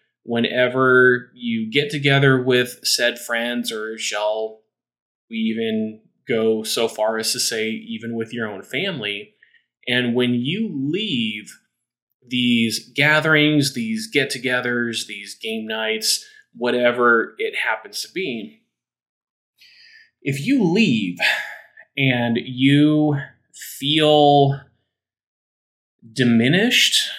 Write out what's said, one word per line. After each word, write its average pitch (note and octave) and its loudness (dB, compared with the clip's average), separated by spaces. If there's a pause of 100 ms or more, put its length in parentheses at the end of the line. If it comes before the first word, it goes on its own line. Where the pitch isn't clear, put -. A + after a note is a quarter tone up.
(240)
whenever B2+ 2
you A2+ -4
get C#3+ 0
together C#3 4
with B2 0
said A#2+ -2
friends, A#2 -4
or A2 -10
shall G#2+ -4 (680)
we A3+ -8
even A2 -4 (260)
go A3 0
so A2+ -2
far A2 -2
as F3 -4
to B2+ -4
say A2 -4
even A2+ -8
with A2+ -6
your A#2 -6
own G2+ -12
family, A2+ -8 (520)
and B2 0
when B2 0
you D#3+ -2
leave C#3 -4 (720)
these A#2+ 0
gatherings, D3+ 2
these A2 -4
get-togethers, B2 -2
these G2+ -16
game A2 -8
nights, A2 -4 (280)
whatever A#2+ 2
it - -6
happens - -6
to - -14
be, B2 -8 (1600)
if C#3 -4
you B3+ 2
leave D3+ 2 (800)
and B2 2
you D3 2 (360)
feel C#3+ 4 (1500)
diminished, C3 2